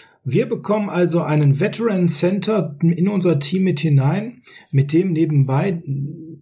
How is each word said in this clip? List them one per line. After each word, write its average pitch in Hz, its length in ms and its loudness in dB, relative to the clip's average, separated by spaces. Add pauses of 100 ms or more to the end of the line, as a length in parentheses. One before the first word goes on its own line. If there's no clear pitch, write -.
(240)
Wir 170 260 0
bekommen 202 400 -2
also 165 320 0
einen 143 380 2
Veteran 202 480 0
Center 185 760 0
in 170 260 2
unser 180 300 0
Team 185 280 -2
mit 175 140 0
hinein, 160 600 0 (300)
mit 135 200 0
dem 175 220 2
nebenbei 151 680 0 (580)